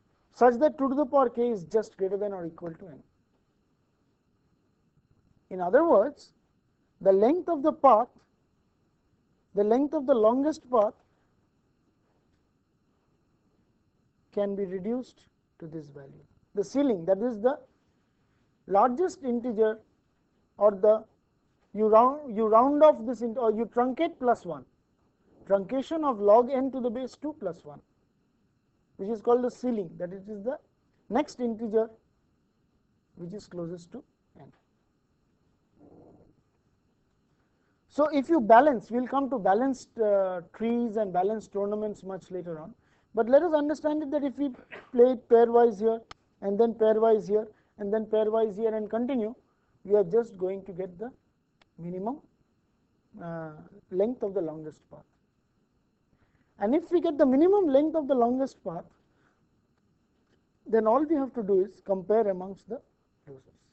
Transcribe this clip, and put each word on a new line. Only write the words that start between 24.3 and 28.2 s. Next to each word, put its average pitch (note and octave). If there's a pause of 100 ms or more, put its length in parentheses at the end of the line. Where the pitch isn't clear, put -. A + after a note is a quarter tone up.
one. C#3+ (800)
Truncation B3
of B3
log A3+
n C4
to C4
the A#3+
base B3
two D4+
plus F3+
one, D3 (1160)